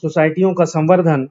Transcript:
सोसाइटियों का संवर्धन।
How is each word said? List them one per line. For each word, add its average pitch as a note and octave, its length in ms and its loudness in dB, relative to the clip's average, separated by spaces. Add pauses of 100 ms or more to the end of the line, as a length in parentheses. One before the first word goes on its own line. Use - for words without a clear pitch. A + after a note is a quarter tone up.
सोसाइटियों D#3+ 520 0
का F3 100 0
संवर्धन। D#3+ 680 0